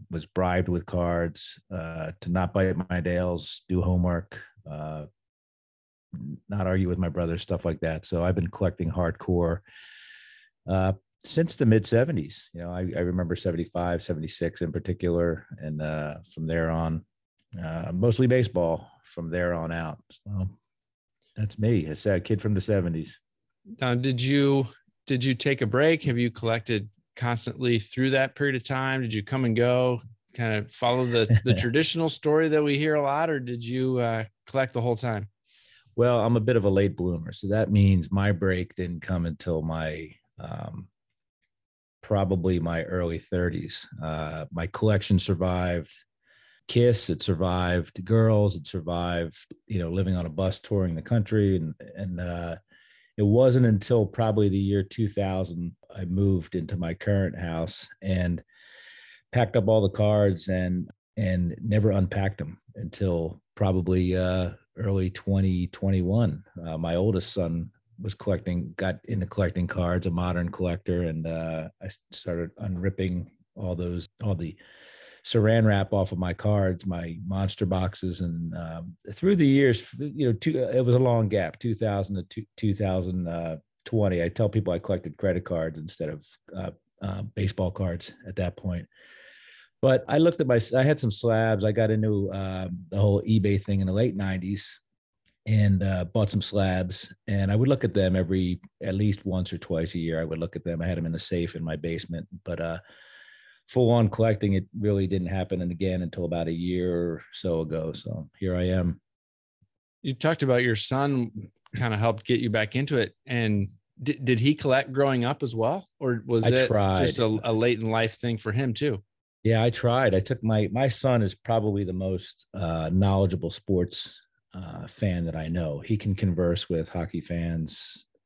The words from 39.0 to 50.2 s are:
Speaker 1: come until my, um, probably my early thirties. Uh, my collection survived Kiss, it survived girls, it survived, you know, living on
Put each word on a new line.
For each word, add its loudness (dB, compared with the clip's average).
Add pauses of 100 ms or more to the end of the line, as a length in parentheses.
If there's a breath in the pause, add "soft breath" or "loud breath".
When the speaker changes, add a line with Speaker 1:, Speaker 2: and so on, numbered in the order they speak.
Speaker 1:
come -2
until -4
my, -6 (280)
um, -10 (1120)
probably 2
my -2
early -2
thirties. -4 (160)
Uh, -6
my -4
collection 2
survived 0 (760 soft breath)
Kiss, 4
it -2
survived 0
girls, 4
it -10
survived, -4 (300)
you -4
know, -2
living 0
on -2